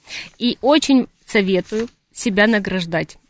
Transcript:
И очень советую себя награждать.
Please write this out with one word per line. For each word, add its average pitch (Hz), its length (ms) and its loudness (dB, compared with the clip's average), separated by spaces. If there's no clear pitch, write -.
И 233 220 -4
очень 269 460 2
советую 202 600 -2
себя 208 340 0
награждать. 180 720 -2